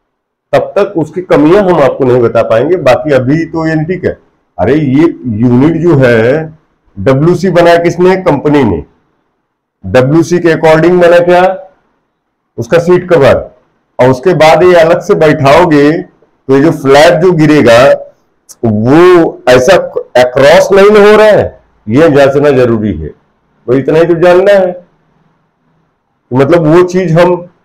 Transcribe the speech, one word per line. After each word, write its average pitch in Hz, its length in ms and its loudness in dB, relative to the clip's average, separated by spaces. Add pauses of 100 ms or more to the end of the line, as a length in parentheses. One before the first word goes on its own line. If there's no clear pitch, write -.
(520)
तब 135 240 -4
तक 196 200 -2
उसकी 170 280 -6
कमियां 170 400 2
हम 175 180 0
आपको 131 220 -2
नहीं 127 160 0
बता 113 240 0
पाएंगे। 131 340 -2
बाकी 139 360 0
अभी 135 320 -2
तो 160 220 -8
ये 160 60 -2 (100)
ठीक 180 200 -8
है। 85 120 -6 (420)
अरे 127 160 -2
ये 143 280 0 (360)
unit 127 440 0
जो 165 140 0
है 131 580 0 (420)
डब्ल्यूसी 151 540 -2
बनाया 170 280 2
किसने? 175 440 0
company 143 420 -2
ने। 90 180 -4 (1000)
डब्ल्यूसी 143 540 -2
के 160 160 0
according 160 480 0
बना 170 180 4
क्या? 175 220 2 (1160)
उसका 120 220 -4
seat 180 300 -2
कवर, 139 240 2 (640)
और 127 120 2
उसके 151 260 -2
बाद 160 260 2
ये 180 140 4
अलग 170 240 2
से 202 160 -4
बैठाओगे 151 760 0
तो - 640 -8
ये 139 80 2
जो 165 100 2
फ्लैप 151 480 0
जो 185 140 2
गिरेगा 151 440 2 (840)
वो 156 840 0
ऐसा - 280 2 (400)
across 135 560 2
नहीं 196 180 4
ना 208 120 4
हो 208 140 4
रहा 214 120 2
है, 160 320 -2 (260)
ये 143 240 0
जांचना 139 420 0
जरूरी 113 420 -2
है। 80 140 -12
तो - 680 -12
इतना 135 240 -2
ही 170 80 2
तो 175 100 -2
जानना 180 380 2
है। 180 180 0
तो - 1600 -20
मतलब 151 300 0
वो 165 180 2
चीज 180 280 -4
हम 175 220 0 (300)